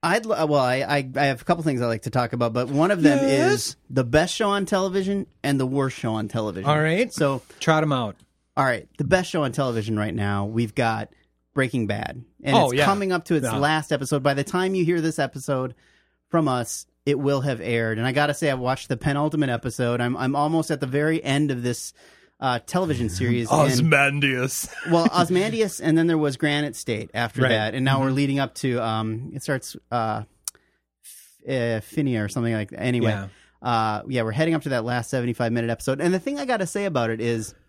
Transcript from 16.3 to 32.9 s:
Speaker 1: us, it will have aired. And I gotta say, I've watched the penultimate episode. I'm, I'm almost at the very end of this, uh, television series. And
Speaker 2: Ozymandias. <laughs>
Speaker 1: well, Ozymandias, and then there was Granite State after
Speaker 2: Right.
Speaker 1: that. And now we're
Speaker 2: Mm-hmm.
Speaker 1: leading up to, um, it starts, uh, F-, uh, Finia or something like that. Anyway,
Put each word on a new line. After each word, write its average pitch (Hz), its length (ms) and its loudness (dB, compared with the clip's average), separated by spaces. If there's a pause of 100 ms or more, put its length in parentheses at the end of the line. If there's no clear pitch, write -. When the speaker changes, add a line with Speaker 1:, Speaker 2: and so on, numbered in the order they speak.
Speaker 1:
us, 123 380 -2 (200)
it 139 140 2
will 139 220 2
have 131 180 -2
aired. 113 380 0
And 117 100 -2
I 131 60 -2
gotta 147 200 2
say, 156 160 0
I've 131 100 0
watched 127 280 -2
the 135 100 -2
penultimate 143 520 0
episode. 120 500 -2
I'm, 123 160 0
I'm 131 220 -2
almost 156 340 0
at 143 80 -2
the 135 80 -4
very 147 340 0
end 139 300 0
of 123 120 -4
this, - 280 -4 (500)
uh, 123 240 0
television 147 440 0
series. 120 420 0
And 156 80 6
Speaker 2:
Ozymandias. 139 1120 2 (100)
<laughs> - 120 -8
Speaker 1:
well, 165 220 6
Ozymandias, 185 680 2
and 160 160 4
then 165 100 4
there 165 100 2
was 143 200 0
Granite 147 360 0
State 110 400 -6
after 117 280 -2
Speaker 2:
Right. 131 80 4
Speaker 1:
that. 107 260 0
And 131 80 -2
now 135 160 4
we're 135 80 2
Speaker 2:
Mm-hmm. 135 80 0
Speaker 1:
leading 139 240 0
up 135 160 -2
to, 123 260 -2
um, 110 520 -4
it 135 100 -10
starts, - 320 -6 (160)
uh, 110 320 -2 (800)
F-, - 460 -20
uh, 117 320 -2
Finia 127 420 -2
or 104 60 -2
something 117 240 -2
like 107 160 -4
that. - 120 -14
Anyway, 117 300 2